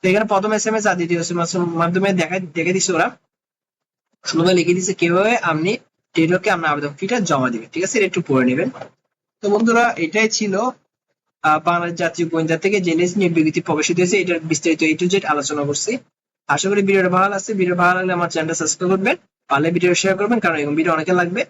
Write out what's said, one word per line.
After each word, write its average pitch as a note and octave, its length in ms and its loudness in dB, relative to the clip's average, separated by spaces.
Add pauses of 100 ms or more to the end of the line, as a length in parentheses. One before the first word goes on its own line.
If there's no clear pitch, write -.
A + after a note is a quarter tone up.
তো F#3+ 80 2
এখানে G#3 240 4
প্রথম G3+ 200 0
এসএমএস G#3+ 340 0
আর F#3 140 2
দ্বিতীয় E3+ 200 -2
এসএমএস E3+ 340 -4
এর F3+ 60 -2 (200)
মাধ্যমে F#3 320 2
দেখা, F3 260 -2 (160)
দেখে E3+ 220 -2
দিছে F#3+ 160 -2
ওরা, E3+ 160 2 (1160)
শুরুতে E3+ 300 2
লিখে F3 200 2
দিছে F#3 260 -2
কিভাবে F#3 360 2 (140)
আপনি D#3+ 200 -2 (440)
টেলিটকে F3+ 360 2
আপনার E3+ 200 0
আবেদন C#3+ 280 -2
ফিটা A3+ 220 -2
জমা C3+ 300 0
দিবেন, A2+ 220 -8
ঠিক E3+ 120 -2
আছে? A#3 140 -2
এটা G3 120 2
একটু F3+ 180 -2
পড়ে C3 220 4
নেবেন। C3 180 0 (760)
তো G#3+ 120 -4
বন্ধুরা, A#3 300 4 (200)
এটাই G#3+ 240 0
ছিল, G#3 260 -2 (920)
আহ, D#3 220 4
বাংলাদেশ F3 360 0
জাতীয় E3 260 -2
গোয়েন্দা D#3+ 280 0
থেকে G3 240 0
যে F3 100 -2
লেটেস্ট F3 280 0
নিয়োগ F3 180 2
বিজ্ঞপ্তি D#3 240 2
প্রকাশিত D#3+ 380 -2
হয়েছে, F3+ 240 2
এটার E3+ 180 -2
বিস্তারিত D#3+ 420 0
A D#3 160 2
to F3+ 140 0
Z - 20 2 (180)
আলোচনা D3 320 -2
করছি। D3 340 -4 (500)
আশা D3+ 200 0
করি G3+ 140 2
ভিডিওটা F#3+ 260 2
ভালো F#3 220 2
লাগছে। G3+ 240 -6
ভিডিও F3+ 280 0
ভালো F3+ 140 4
লাগলে F#3 160 -2
আমার F3 200 -2
চ্যানেলটা D#3+ 220 -2
সাবস্ক্রাইব E3 380 -2
করবেন, G3 240 0 (340)
পারলে D3 200 2
ভিডিও F3 240 2
শেয়ার F#3+ 260 0
করবেন, A3 200 0
কারণ E3+ 160 0
এরকম D3 180 -2
ভিডিও E3 180 0
অনেকে D#3+ 200 0
লাগবে। F3+ 380 0